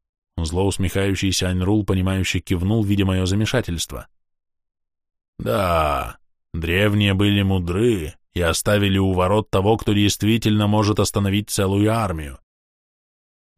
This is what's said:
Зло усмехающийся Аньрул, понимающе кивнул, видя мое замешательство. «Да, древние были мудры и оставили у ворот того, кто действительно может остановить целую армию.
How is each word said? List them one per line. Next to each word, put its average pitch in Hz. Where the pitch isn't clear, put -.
Зло 85
усмехающийся 95
Аньрул, 92
понимающе 95
кивнул, 95
видя 101
мое 92
замешательство. 92
«Да, 82
древние 101
были 101
мудры 95
и 90
оставили 98
у 95
ворот 92
того, 98
кто 107
действительно 104
может 107
остановить 101
целую 101
армию. 85